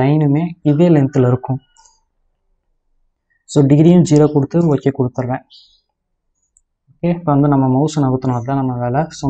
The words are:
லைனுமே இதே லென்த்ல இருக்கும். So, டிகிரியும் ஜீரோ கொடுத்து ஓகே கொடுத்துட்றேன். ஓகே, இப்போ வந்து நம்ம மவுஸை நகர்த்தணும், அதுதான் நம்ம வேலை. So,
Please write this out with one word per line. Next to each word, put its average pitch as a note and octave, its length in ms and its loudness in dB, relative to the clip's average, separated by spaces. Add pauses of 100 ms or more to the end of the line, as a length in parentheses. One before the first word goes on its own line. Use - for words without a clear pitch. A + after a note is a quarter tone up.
லைனுமே D3+ 440 0 (280)
இதே E3+ 240 2
லென்த்ல C3 360 0
இருக்கும். C3 280 -6 (1900)
So, C#3+ 180 2
டிகிரியும் D#3+ 400 4
ஜீரோ D3 240 4
கொடுத்து D#3+ 400 0
ஓகே C3+ 240 -4
கொடுத்துட்றேன். B2+ 460 -6 (1500)
ஓகே, E3+ 180 -4
இப்போ E3+ 180 -4
வந்து C#3+ 180 2
நம்ம C3+ 220 2
மவுஸை D3+ 300 -2
நகர்த்தணும், C3 340 -2
அதுதான் C3+ 220 -6
நம்ம C3 240 -4
வேலை. B2 180 -2 (160)
So, - 120 -10